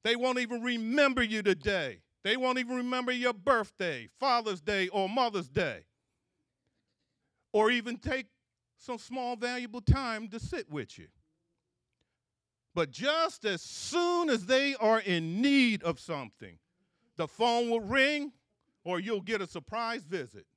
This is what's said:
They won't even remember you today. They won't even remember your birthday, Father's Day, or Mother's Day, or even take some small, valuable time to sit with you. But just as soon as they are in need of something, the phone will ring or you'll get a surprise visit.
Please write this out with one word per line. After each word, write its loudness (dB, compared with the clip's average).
They 2
won't 2
even -2
remember 2
you 0
today. 0
They 2
won't 2
even -4
remember -2
your 0
birthday, 0
Father's 0
Day, 0
or 0
Mother's 0
Day, -4
or 6
even -2
take -4
some -10
small, -6
valuable -6
time 0
to -10
sit -8
with -10
you. -20
But -2
just -2
as -2
soon 0
as 0
they 2
are 4
in -2
need 4
of -2
something, -10
the -4
phone 2
will 2
ring 2
or -2
you'll -2
get -4
a -6
surprise -6
visit. -8